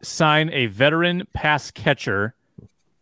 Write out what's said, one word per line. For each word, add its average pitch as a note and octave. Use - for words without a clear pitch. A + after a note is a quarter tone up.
sign D#3
a C3
veteran D#3
pass D3+
catcher. A2